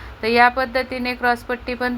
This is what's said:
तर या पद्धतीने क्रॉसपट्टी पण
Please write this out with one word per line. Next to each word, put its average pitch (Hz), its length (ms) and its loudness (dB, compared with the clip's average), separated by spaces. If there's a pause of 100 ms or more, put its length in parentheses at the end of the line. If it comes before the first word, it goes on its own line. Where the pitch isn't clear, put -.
(220)
तर 214 60 -2
या 240 200 6
पद्धतीने 254 680 -2
क्रॉसपट्टी 247 580 -2
पण 247 240 -2